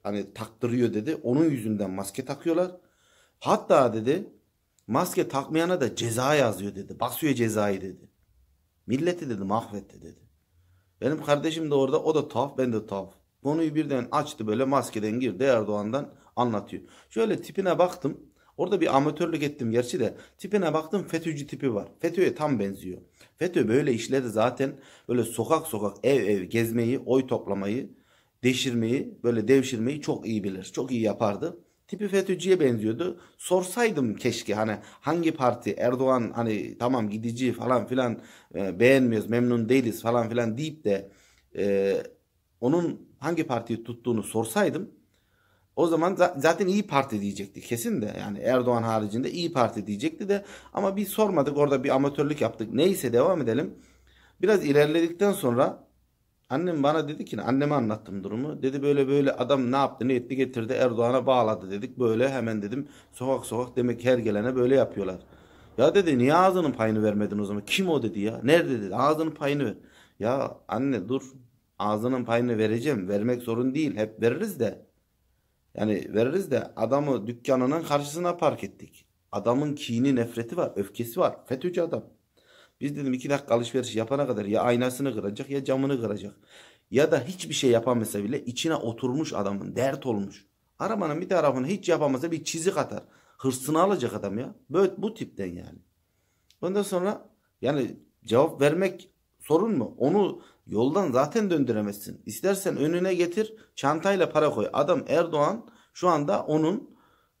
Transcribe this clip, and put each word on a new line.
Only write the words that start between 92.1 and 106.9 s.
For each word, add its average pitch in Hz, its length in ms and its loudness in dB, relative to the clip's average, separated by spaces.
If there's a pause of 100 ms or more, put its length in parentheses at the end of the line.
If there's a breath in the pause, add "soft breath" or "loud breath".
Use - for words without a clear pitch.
bir 160 120 -4
çizik 160 340 -4
atar. 117 260 -4 (340 soft breath)
Hırsını 135 440 0
alacak 180 320 2
adam 101 240 -4
ya. 139 180 -8 (140)
Böyle, 180 280 4
bu 214 160 -4
tipten 95 400 -10
yani. 85 260 -16 (800)
Ondan 196 220 0
sonra 190 460 -2 (320)
yani 131 360 -2 (280)
cevap 139 360 4
vermek 175 480 2 (300)
sorun 185 380 2
mu? 110 200 -4
Onu 175 440 2 (260 loud breath)
yoldan 143 440 0
zaten 147 380 2
döndüremezsin. 107 760 -2
İstersen 185 520 -2
önüne 175 360 0
getir, 175 420 0 (200 loud breath)
çantayla 160 540 2
para 151 200 4
koy. 107 240 -2
Adam 147 340 2
Erdoğan 160 640 0 (240 loud breath)
şu - 140 0
anda 165 360 2
onun 156 460 0 (520 soft breath)